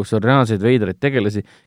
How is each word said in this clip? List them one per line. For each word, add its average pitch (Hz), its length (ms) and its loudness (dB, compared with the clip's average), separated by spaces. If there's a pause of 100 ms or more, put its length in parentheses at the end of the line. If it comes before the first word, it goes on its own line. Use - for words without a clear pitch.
surreaalseid 110 600 0
veidraid 110 340 0
tegelasi, 107 440 -2 (240)